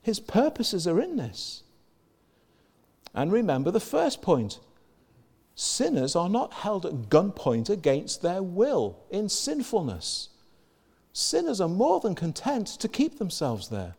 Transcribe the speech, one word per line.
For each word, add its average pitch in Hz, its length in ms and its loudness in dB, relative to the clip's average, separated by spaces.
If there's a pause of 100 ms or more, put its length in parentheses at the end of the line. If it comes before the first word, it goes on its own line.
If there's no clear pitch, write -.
His 220 180 -2
purposes 220 640 0
are 170 140 4
in 339 160 -4
this. - 460 -8 (1500)
And 151 180 0
remember 165 380 2
the 226 100 2
first - 400 0
point. 120 380 0 (960)
Sinners 147 600 0
are 175 120 2
not 226 240 0
held 202 320 -4
at 123 240 -6
gunpoint 143 600 4
against 151 500 0
their 180 220 -2
will 180 560 0 (120)
in 208 180 -2
sinfulness. 196 1000 -2 (840)
Sinners 311 460 0
are 170 80 2
more 262 320 4
than 196 140 0
content 208 520 -2
to - 220 -6
keep - 300 0
themselves 123 500 -4
there. 92 300 -6